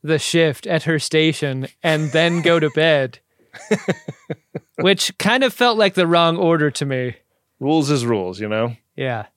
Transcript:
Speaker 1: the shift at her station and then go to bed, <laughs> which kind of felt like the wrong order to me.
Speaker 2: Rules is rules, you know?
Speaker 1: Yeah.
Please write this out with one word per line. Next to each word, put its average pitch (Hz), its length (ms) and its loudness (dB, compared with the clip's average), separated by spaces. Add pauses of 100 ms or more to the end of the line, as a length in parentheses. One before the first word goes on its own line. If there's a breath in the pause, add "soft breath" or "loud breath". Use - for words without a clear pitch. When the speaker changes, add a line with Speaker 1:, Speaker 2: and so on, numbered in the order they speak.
Speaker 1:
the 156 180 0
shift 160 480 0
at 165 160 -2
her 160 160 0
station 143 680 -2 (140)
and 156 300 0
then 170 300 2
go 170 200 4
to 151 80 0
bed, 151 500 0 (800)
<laughs> - 760 -16
which 180 400 0
kind 247 260 0
of 254 100 0
felt 240 240 0
like 196 180 2
the 180 120 2
wrong 170 300 2
order 170 340 2
to 143 140 -6
me. 127 320 -6 (420)
Speaker 2:
Rules 143 300 0
is 131 160 0
rules, 95 340 -2
you 107 80 -8
know? 110 300 -4 (180)
Speaker 1:
Yeah. 120 300 -6 (120)